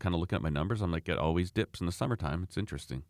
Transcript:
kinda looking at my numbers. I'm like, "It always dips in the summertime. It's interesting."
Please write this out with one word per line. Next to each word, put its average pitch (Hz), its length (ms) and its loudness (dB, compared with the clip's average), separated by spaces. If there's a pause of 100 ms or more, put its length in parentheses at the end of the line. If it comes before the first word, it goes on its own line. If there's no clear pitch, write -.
kinda 90 180 2
looking 90 180 0
at 76 60 -2
my 80 80 0
numbers. 87 320 0
I'm 90 100 2
like, 82 160 -2
"It 85 80 2
always 82 360 2
dips - 280 -2
in 90 60 0
the 87 60 0
summertime. 90 500 0
It's - 160 -6
interesting." 71 520 -6